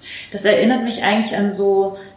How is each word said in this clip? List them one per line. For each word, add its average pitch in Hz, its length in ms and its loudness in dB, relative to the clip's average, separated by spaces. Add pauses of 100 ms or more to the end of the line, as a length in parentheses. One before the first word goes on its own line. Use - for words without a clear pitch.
(320)
Das 196 140 -4
erinnert 214 360 4
mich 233 220 -4
eigentlich 214 320 0
an 202 140 0
so 196 480 0 (180)